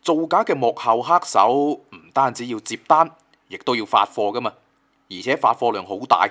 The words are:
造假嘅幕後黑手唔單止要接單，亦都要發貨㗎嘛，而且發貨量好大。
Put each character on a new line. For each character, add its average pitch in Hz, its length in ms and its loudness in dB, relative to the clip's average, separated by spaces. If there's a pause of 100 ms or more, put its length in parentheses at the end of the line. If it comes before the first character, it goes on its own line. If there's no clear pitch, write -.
造 165 140 0 (120)
假 185 160 0
嘅 190 100 -2
幕 120 220 0
後 117 260 0
黑 156 220 2
手 104 300 2
唔 143 580 -4
單 135 220 0
止 120 140 -12
要 113 120 -6
接 107 260 -10
單， 160 240 4 (380)
亦 - 100 -16
都 - 160 -2
要 110 120 -2
發 101 200 2
貨 107 320 -4
㗎 123 40 -4
嘛， 110 120 -6 (560)
而 95 140 -16
且 131 140 -2
發 113 160 2
貨 120 180 -2
量 98 140 -8
好 98 140 -10
大。 101 320 2